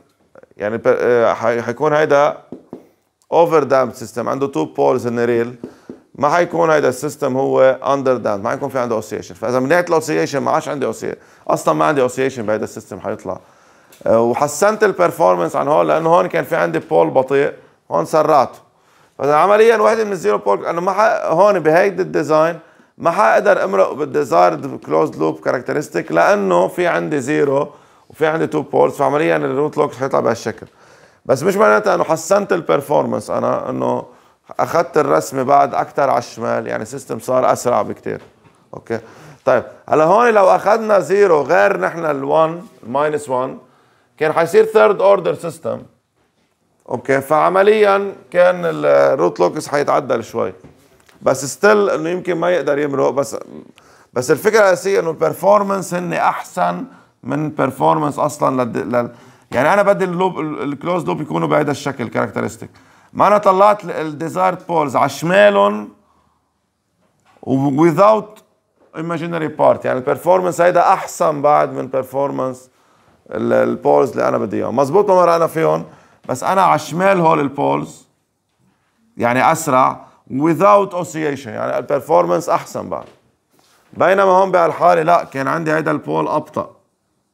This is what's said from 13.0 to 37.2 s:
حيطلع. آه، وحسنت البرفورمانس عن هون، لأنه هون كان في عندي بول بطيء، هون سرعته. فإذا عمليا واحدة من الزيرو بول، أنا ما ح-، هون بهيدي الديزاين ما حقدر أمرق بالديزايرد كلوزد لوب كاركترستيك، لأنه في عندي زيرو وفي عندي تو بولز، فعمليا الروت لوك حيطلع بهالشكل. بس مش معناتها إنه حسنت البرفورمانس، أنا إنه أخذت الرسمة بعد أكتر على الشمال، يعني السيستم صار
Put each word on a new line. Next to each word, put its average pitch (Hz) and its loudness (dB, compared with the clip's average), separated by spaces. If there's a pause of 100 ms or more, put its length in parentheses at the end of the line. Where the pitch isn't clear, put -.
حيطلع. 95 -8 (680)
آه، 113 4
وحسنت 202 0
البرفورمانس 175 0
عن 139 -2
هون، 165 2
لأنه 160 0
هون 180 4
كان 165 -4
في 160 -4
عندي 165 -2
بول 156 0
بطيء، 135 0 (380)
هون 160 0
سرعته. 151 2 (600)
فإذا 143 0
عمليا 208 4
واحدة 220 2
من 208 -6
الزيرو 196 -2
بول، 202 -2
أنا 165 -4
ما 185 -2
ح-، 190 0
هون 185 4
بهيدي 170 2
الديزاين 160 0 (400)
ما 160 0
حقدر 202 2
أمرق 190 0
بالديزايرد 147 0
كلوزد 151 -2
لوب 156 -4
كاركترستيك، 143 -4
لأنه 185 2
في 175 -2
عندي 160 -2
زيرو 143 0 (420)
وفي - -4
عندي 156 0
تو 151 -4
بولز، 139 2
فعمليا 147 0
الروت 143 -2
لوك 147 0
حيطلع 135 -2
بهالشكل. 120 -4 (600)
بس 123 0
مش 185 0
معناتها 214 2
إنه 175 0
حسنت 196 0
البرفورمانس، 147 -2
أنا 120 -4
إنه 123 -4 (560)
أخذت 156 0
الرسمة 143 0
بعد 139 2
أكتر 135 -2
على 123 2
الشمال، 117 -6
يعني 117 -6
السيستم 127 -12
صار 127 0